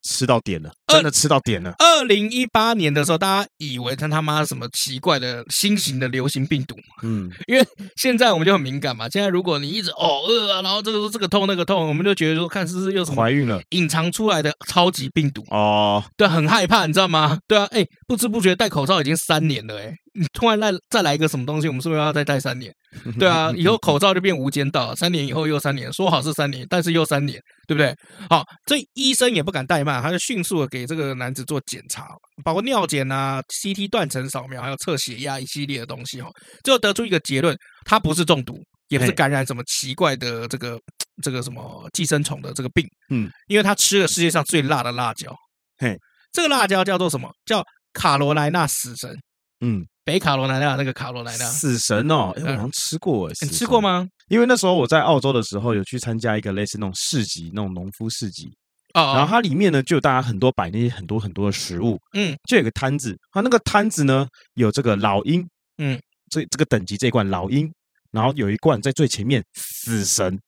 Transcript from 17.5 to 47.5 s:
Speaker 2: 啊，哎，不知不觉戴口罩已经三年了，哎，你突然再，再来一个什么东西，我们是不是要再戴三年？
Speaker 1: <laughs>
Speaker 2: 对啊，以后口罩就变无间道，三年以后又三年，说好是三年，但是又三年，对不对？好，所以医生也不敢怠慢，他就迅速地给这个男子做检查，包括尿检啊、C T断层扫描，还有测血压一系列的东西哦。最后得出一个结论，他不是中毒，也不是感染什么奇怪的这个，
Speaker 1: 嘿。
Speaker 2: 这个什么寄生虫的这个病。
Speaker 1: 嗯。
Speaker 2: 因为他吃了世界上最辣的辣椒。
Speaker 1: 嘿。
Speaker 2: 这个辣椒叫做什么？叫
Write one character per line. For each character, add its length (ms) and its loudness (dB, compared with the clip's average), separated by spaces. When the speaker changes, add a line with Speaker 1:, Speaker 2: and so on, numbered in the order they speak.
Speaker 2:
啊， 140 4
哎， 120 2
不 80 0
知 120 0
不 120 0
觉 160 4
戴 140 2
口 160 0
罩 160 4
已 20 0
经 140 2
三 300 2
年 180 -2
了， 140 -10
哎， 120 -12
你 180 -2
突 160 0
然 140 4
再， 100 2
再 120 2
来 140 2
一 20 -4
个 100 2
什 100 -2
么 80 -4
东 140 -2
西， 80 0
我 60 -2
们 80 -4
是 80 -4
不 60 0
是 40 2
要 140 0
再 100 0
戴 160 0
三 200 -6
年？ 120 -14
Speaker 1:
<laughs> 280 -10
Speaker 2:
对 80 6
啊， 280 4
以 120 2
后 120 4
口 200 2
罩 140 4
就 80 0
变 140 2
无 140 -4
间 200 -2
道， 260 -2
三 160 -2
年 140 0
以 80 -6
后 140 -2
又 120 0
三 160 -2
年， 160 -8
说 180 0
好 120 2
是 100 -4
三 180 -2
年， 200 -8
但 120 2
是 120 0
又 100 4
三 220 0
年， 140 -6
对 80 0
不 40 0
对？ 140 4
好， 140 4
所 120 0
以 160 -6
医 200 0
生 180 4
也 120 0
不 80 -4
敢 160 -4
怠 160 2
慢， 180 0
他 80 -2
就 80 -2
迅 260 -4
速 180 0
地 60 0
给 180 -8
这 100 -6
个 200 -4
男 180 -6
子 100 -10
做 240 -4
检 220 -12
查， 180 -10
包 100 0
括 80 0
尿 260 0
检 240 -2
啊、 380 -4
C 240 -6
T 140 -4
断 220 -2
层 200 -6
扫 180 -10
描， 140 -12
还 80 -8
有 80 -6
测 200 -4
血 200 -6
压 220 -6
一 60 -10
系 200 -8
列 140 -6
的 60 -10
东 200 -14
西 160 -12
哦。 60 -14
最 100 4
后 60 4
得 140 2
出 120 -2
一 40 -10
个 100 2
结 220 -2
论， 140 2
他 140 4
不 140 0
是 120 0
中 180 2
毒， 140 -12
也 100 -2
不 80 2
是 60 4
感 180 2
染 160 -2
什 100 -8
么 120 -10
奇 260 -6
怪 220 0
的 320 -8
这 100 -4
个， 180 -8
Speaker 1:
嘿。 60 -16
Speaker 2:
这 80 -4
个 140 -4
什 80 -10
么 420 -16
寄 120 -2
生 180 0
虫 180 -6
的 120 -12
这 100 -6
个 60 -4
病。 180 0
Speaker 1:
嗯。 200 -2
Speaker 2:
因 100 2
为 60 4
他 120 2
吃 240 2
了 80 2
世 140 0
界 80 4
上 160 0
最 160 2
辣 200 0
的 120 -4
辣 200 -4
椒。 220 -14
Speaker 1:
嘿。 180 -2
Speaker 2:
这 100 -2
个 60 2
辣 180 4
椒 180 2
叫 140 0
做 120 0
什 100 -4
么？ 100 -10
叫 180 0